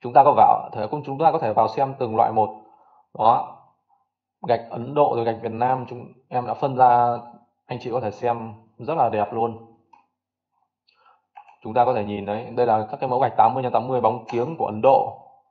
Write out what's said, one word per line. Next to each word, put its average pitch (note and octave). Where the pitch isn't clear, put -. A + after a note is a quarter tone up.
Chúng A#2+
ta C#3
có C#3+
vào, G#2+
thể G#2+
cũng D3
chúng C3+
ta E3
có E3+
thể A#2
vào A2+
xem C3+
từng A2
loại A2+
một. A2
Đó. -
Gạch A#2
Ấn B2
Độ D3
rồi A#2
gạch A2+
Việt A2+
Nam, B2
chúng A#2+
em B2
đã A2+
phân C3+
ra, A#2+
anh B2+
chị B2+
có B2
thể A2
xem A2+
rất B2+
là C#3
đẹp G#2+
luôn. A2+
Chúng A2
ta B2
có B2+
thể G#2+
nhìn G2+
thấy, G#2+
đây B2
là A2
các C#3
cái C3+
mẫu A#2+
gạch B2
tám G#2+
mươi -
nhân B2
tám A#2
mươi C3
bóng A2+
kiếng B2
của G2+
Ấn G#2+
Độ. B2+